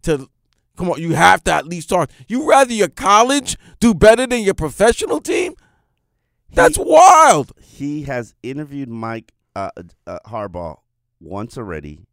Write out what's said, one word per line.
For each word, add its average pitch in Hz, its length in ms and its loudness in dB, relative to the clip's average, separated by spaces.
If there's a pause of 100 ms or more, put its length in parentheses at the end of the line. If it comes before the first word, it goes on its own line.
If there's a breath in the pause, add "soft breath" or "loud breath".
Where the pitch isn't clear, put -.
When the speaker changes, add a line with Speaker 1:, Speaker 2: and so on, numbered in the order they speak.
Speaker 1:
to, 139 220 -4 (480)
come 180 160 -8
on, 139 80 -4
you 165 160 -6
have 180 300 2
to 175 80 -2
at 151 140 -4
least 170 240 -14
talk. 170 200 -2 (180 soft breath)
You 269 200 -6
rather 269 240 4
your 254 160 -2
college 285 720 0 (200 soft breath)
do 226 140 2
better 220 340 4
than 240 140 -4
your 190 140 -2
professional 233 640 -2
team? 339 320 -6 (1000)
That's - 240 2
Speaker 2:
He, - 60 -6
Speaker 1:
wild. 311 800 6
Speaker 2:
he 147 440 -12
has 123 380 -10
interviewed 139 460 -12
Mike, 113 440 -12 (240)
uh, 98 140 -8 (360)
uh, 87 200 -12
Harbaugh 90 520 -12 (420)
once 98 380 -14
already. 78 540 -14